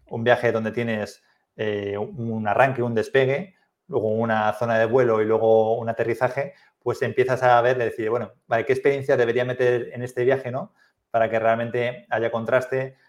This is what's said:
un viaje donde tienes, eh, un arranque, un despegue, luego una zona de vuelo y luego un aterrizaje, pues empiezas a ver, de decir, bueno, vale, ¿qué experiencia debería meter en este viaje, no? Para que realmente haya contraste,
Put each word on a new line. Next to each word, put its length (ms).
un 180
viaje 260
donde 220
tienes, 500
eh, 420
un 500
arranque, 360
un 100
despegue, 640
luego 220
una 440
zona 240
de 80
vuelo 360
y 40
luego 520
un 100
aterrizaje, 640
pues 180
empiezas 400
a 200
ver, 160
de 80
decir, 240
bueno, 240
vale, 180
¿qué 80
experiencia 420
debería 300
meter 480
en 100
este 220
viaje, 260
no? 220
Para 200
que 100
realmente 720
haya 220
contraste, 640